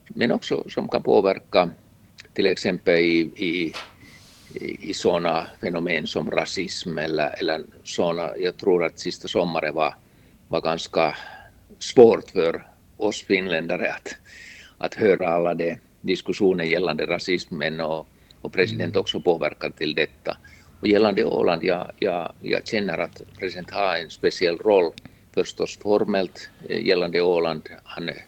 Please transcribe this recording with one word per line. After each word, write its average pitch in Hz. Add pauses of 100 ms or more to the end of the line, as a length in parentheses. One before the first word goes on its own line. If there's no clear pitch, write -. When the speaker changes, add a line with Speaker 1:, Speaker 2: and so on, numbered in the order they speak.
Speaker 1:
men -
också -
som -
kan -
påverka 95 (640)
till 101
exempel 90
i, 85
i, 87 (880)
i, -
i 92
såna 85 (140)
fenomen 85
som 76
rasism 82
eller, 78
eller 80 (240)
såna. 85
Jag 90
tror 90
att 80
sista -
sommaren 80
var, 78 (540)
var 80
ganska 80 (600)
svårt 107
för 82 (300)
oss 104
finländare 87
att, - (640)
att -
höra 90
alla 85
de 82 (240)
diskussioner 92
gällande 82
rasismen 82
och, 78 (340)
och -
president 101
Speaker 2:
Mm. 101
Speaker 1:
också 95
påverkar 78
till 78
detta. - (440)
Och 107
gällande 104
Åland, 87
jag, 90
jag, 87
jag 104
känner 98
att 82 (160)
president 90
har 95
en 82
speciell 85
roll, 95 (420)
förstås -
formellt, 101 (200)
eh, 90
gällande 87
Åland. 85 (220)
Han 85
är, 73 (120)